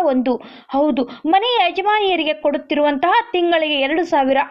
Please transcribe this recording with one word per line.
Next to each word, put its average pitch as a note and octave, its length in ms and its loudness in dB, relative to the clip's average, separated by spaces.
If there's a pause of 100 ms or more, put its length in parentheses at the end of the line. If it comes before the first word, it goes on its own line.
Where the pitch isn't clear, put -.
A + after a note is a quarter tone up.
ಒಂದು. B3+ 400 0 (260)
ಹೌದು, C#4 420 0 (160)
ಮನೆ G4 440 2
ಯಜಮಾನಿಯರಿಗೆ F#4 640 0
ಕೊಡುತ್ತಿರುವಂತಹ D4 800 0 (180)
ತಿಂಗಳಿಗೆ E4 480 0
ಎರಡು D#4 260 0
ಸಾವಿರ C4+ 320 0 (140)